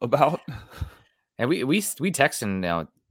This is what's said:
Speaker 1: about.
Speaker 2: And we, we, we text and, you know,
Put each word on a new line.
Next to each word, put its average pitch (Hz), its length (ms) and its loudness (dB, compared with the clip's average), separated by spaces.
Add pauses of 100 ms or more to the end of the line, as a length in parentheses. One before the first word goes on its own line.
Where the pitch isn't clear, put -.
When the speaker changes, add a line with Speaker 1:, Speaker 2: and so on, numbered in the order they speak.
Speaker 1:
about. 143 400 2 (960)
Speaker 2:
And 117 120 0
we, 156 140 0
we, 170 200 2 (160)
we 170 120 -2
text 151 320 0
and, 95 200 -2
you 90 60 0
know, 85 180 -2 (240)